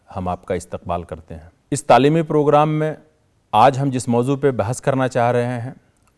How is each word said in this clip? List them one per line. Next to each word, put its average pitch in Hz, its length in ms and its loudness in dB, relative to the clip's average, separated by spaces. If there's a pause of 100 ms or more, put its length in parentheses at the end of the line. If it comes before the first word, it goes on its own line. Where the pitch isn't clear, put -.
(100)
हम 90 180 -8
आपका 90 260 -6
इस्तकबाल 87 500 -8
करते 82 300 -16
हैं। 78 160 -18 (220)
इस - 160 -6
तालीमी 143 360 4
प्रोग्राम 151 460 2
में 156 260 -4 (560)
आज 127 260 4
हम 139 120 0
जिस 123 180 -4
मौजू 123 280 0
पे 139 160 0
बहस 113 280 -4
करना 131 280 -2
चाह 120 220 0
रहे 120 280 -2
हैं, 123 160 -10 (420)